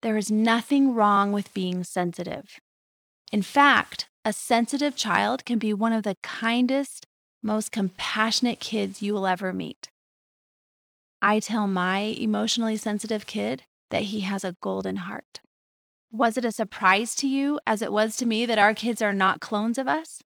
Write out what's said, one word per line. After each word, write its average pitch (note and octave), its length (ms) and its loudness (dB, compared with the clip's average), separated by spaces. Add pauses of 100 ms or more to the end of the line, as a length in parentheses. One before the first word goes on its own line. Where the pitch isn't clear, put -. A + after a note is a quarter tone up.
There A3 140 0
is G#3+ 160 0
nothing A#3 640 4
wrong G3+ 400 4
with G3+ 200 -4
being F3+ 300 -2
sensitive. F3 760 -6 (760)
In G#3 80 2
fact, - 640 2 (160)
a A3 80 0
sensitive B3+ 640 0
child G#3 500 2
can A#3+ 140 0
be G#3+ 140 0
one A3 180 0
of A3 120 0
the D4 180 -2
kindest, B3 840 0 (360)
most G#3+ 300 -2
compassionate A3 880 -2
kids G3+ 420 -4
you G3+ 120 -2
will G3 140 0
ever F#3 240 -2
meet. F3+ 380 -8 (1300)
I G#3+ 180 4
tell G#3+ 280 -2
my F#3 320 0
emotionally A3 760 -2
sensitive G#3 480 -4
kid G#3+ 380 -6 (260)
that - 140 -2
he G#3 180 -4
has G3 240 -4
a F3+ 160 -6
golden F#3+ 360 -4
heart. - 440 -12 (720)
Was A#3 260 0
it B3 80 -4
a A3+ 60 0
surprise G#3 640 2
to C#4 120 -2
you, C#4 400 0
as A3 140 0
it G3+ 100 -4
was G#3+ 260 0
to B3 80 -4
me, A3+ 200 0
that A3+ 120 0
our G#3+ 160 6
kids A3 280 -2
are G3+ 120 0
not F#3+ 280 2
clones A3 360 -2
of C4+ 100 -2
us? D#4 340 -4 (120)